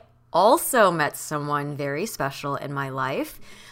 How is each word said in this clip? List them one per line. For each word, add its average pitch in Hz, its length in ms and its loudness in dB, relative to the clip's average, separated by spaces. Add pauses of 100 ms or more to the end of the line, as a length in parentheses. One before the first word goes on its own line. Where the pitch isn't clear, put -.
(320)
also 214 580 6
met 156 260 0
someone 147 600 -4
very 143 300 -4
special 139 500 -6
in 143 160 -8
my 139 160 -4
life, 135 500 -6 (340)